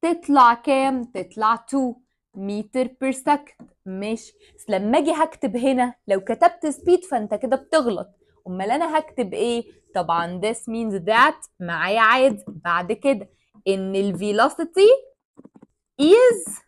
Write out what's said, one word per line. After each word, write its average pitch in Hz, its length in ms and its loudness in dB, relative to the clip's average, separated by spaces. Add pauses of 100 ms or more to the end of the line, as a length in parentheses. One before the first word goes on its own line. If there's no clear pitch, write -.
تطلع 285 520 4
كام؟ 269 500 -2
تطلع 214 520 -4
two 254 380 -4 (420)
meter 208 500 -4
per 262 260 -6
second. 285 520 -4 (220)
ماشي، 202 460 -8 (240)
بس - 140 -14
لما 208 280 0
اجي 302 140 0
هكتب 302 440 -4
هنا، 247 380 0 (140)
لو 190 120 0
كتبت 320 460 0
speed 349 440 0
فانت 214 240 -4
كده 247 220 -2
بتغلط. 254 540 -2 (360)
امال 185 240 -6
انا 311 280 -2
هكتب 254 360 -6
ايه؟ 233 300 -2 (300)
طبعًا 170 460 -4
this 220 180 -4
means 220 500 -6
that 254 400 2 (120)
معايا 175 400 -2
عادي. 233 460 2
بعد 175 460 -4
كده 262 360 -2 (400)
ان 190 280 -2
ال 196 220 -2
velocity 277 720 2 (1120)
is 440 480 4 (180)